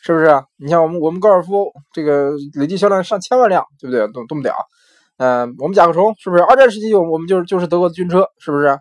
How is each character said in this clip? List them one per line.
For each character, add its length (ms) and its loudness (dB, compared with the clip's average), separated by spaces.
是 120 -2
不 60 2
是？ 240 4
你 100 -14
像 140 2
我 60 2
们， 120 -6
我 120 -2
们 80 -10
高 100 4
尔 140 4
夫 280 -4
这 100 -8
个 280 0
累 100 -4
计 120 -6
销 100 0
量 160 0
上 180 -6
千 160 -2
万 120 4
辆， 160 0
对 80 -16
不 40 -8
对？ 160 -2
多， 180 -12
多 100 -10
么 60 -8
屌！ 140 -4
呃， 240 0
我 80 -6
们 60 -6
甲 120 4
壳 80 2
虫 240 0
是 120 -10
不 80 2
是？ 60 4
二 120 6
战 160 6
时 80 -10
期 160 -2
我 60 4
们， 100 -2
我 60 -2
们 100 -8
就 100 0
是， 80 -2
就 140 -2
是 80 -4
德 120 0
国 100 0
的 40 -14
军 160 -6
车， 200 0
是 100 -14
不 100 -2
是？ 220 0